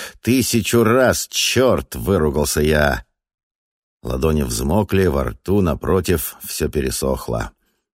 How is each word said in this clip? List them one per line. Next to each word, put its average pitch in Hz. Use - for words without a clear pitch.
Тысячу 117
раз 113
чёрт!" — 113
выругался 78
я. 73
Ладони 71
взмокли, 80
во 69
рту, 92
напротив, 87
всё -
пересохло. 64